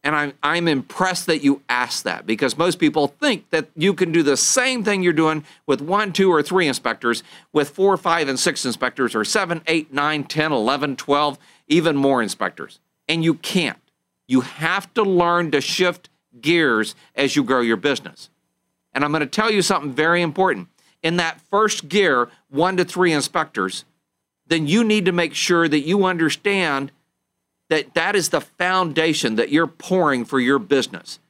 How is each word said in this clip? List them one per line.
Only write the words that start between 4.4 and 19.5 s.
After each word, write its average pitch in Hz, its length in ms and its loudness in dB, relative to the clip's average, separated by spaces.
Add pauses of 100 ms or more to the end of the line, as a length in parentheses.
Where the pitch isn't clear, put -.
thing 196 180 0
you're 175 100 2
doing 156 320 0 (220)
with 135 140 0
one, 190 320 -2
two, 190 180 2
or 151 140 2
three 180 240 2
inspectors 117 560 -4 (280)
with 143 180 0
four, 190 260 2
five, 165 320 0
and 131 100 -2
six - 260 -2
inspectors, 123 520 -2
or 110 80 0
seven, 170 420 -2
eight, 160 260 -2
nine, 147 300 -2
ten, 156 300 -2
eleven, 131 420 0
twelve, 143 420 0 (300)
even 156 300 4
more 139 260 4
inspectors. 90 560 -6 (300)
And 165 160 0
you 165 100 2
can't. 160 440 -4 (500)
You 127 140 4
have 165 520 -4
to 226 80 2
learn 175 500 2
to 139 80 2
shift - 480 -2 (320)
gears 131 540 2 (200)
as 139 200 0
you 143 80 2
grow 123 180 2
your 113 160 2
business. 104 520 -4 (640)
And 143 120 -2
I'm 147 80 -2
gonna 151 140 -2
tell 220 260 0